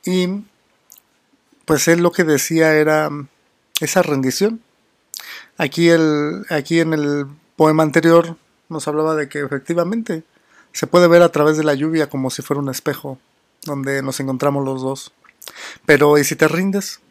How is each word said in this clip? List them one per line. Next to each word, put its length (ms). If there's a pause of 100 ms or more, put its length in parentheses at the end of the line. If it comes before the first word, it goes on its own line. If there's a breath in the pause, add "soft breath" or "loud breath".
Y, 380 (1200)
pues, 220
él 140
lo 100
que 120
decía 520
era 340 (680)
esa 240
rendición. 580 (960 loud breath)
Aquí 320
el, 600
aquí 300
en 140
el 320 (300)
poema 280
anterior 540 (320)
nos 180
hablaba 280
de 140
que 100
efectivamente 840 (500 soft breath)
se 140
puede 200
ver 140
a 100
través 260
de 60
la 100
lluvia 360
como 200
si 120
fuera 200
un 80
espejo 480 (460)
donde 400
nos 160
encontramos 460
los 160
dos. 320 (720 loud breath)
Pero, 320
¿y 60
si 120
te 120
rindes? 520 (120)